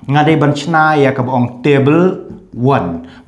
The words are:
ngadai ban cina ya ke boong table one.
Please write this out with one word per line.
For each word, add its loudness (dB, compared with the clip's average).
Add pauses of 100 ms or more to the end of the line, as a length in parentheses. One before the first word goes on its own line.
ngadai 2
ban 0
cina 0
ya 2
ke -4
boong -4
table 2 (320)
one. -2 (220)